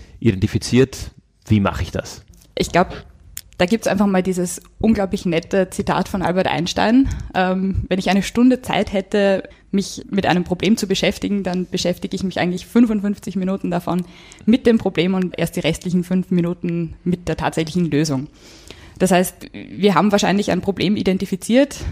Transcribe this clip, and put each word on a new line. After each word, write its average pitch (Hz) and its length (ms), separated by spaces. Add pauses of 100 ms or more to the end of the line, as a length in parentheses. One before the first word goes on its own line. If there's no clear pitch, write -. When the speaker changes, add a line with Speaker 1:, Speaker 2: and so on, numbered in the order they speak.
(200)
Speaker 1:
identifiziert, 104 920 (360)
wie 107 140
mache 92 220
ich 87 80
das? - 340 (300)
Speaker 2:
Ich - 160
glaube, 175 200 (680)
da 180 80
gibt's 220 220
einfach 208 180
mal 190 160
dieses 175 400 (180)
unglaublich 202 460
nette 185 460
Zitat 185 360
von 190 140
Albert 180 240
Einstein. 196 640 (240)
Ähm, 185 560
wenn 185 80
ich 185 140
eine 196 100
Stunde 247 400
Zeit - 320
hätte, 196 560 (220)
mich - 400
mit 190 160
einem 175 160
Problem 180 340
zu - 100
beschäftigen, 190 540
dann 180 240
beschäftige 180 480
ich 190 100
mich 185 160
eigentlich 180 280
fünfundfünfzig 208 680
Minuten 185 340
davon 175 320 (420)
mit 240 220
dem 226 100
Problem 190 380
und 185 200
erst 170 200
die 175 60
restlichen 175 420
fünf 185 260
Minuten 170 640 (100)
mit 175 240
der 165 80
tatsächlichen 160 540
Lösung. 143 380 (720)
Das 185 100
heißt, 180 420
wir 175 440
haben 196 160
wahrscheinlich 202 400
ein 180 100
Problem 196 340
identifiziert, 196 840 (140)